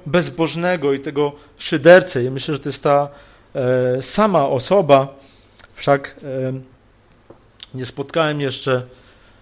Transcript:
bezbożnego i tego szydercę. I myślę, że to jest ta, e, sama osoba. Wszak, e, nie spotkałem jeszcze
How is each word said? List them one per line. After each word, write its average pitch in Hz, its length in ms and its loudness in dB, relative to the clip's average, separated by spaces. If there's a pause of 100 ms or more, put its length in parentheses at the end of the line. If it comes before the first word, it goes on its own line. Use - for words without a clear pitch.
bezbożnego 156 880 -2
i 139 60 -4
tego 143 320 -4 (260)
szydercę. 165 640 6
I 127 60 -2
myślę, 135 240 -6
że 135 60 -4
to 147 100 -10
jest - 140 -8
ta, 143 260 2 (460)
e, 127 460 0
sama 180 460 0
osoba. 139 600 4 (680)
Wszak, 139 480 -2
e, 131 300 -6 (1200)
nie 127 120 -10
spotkałem 147 560 -4
jeszcze 127 400 -4 (600)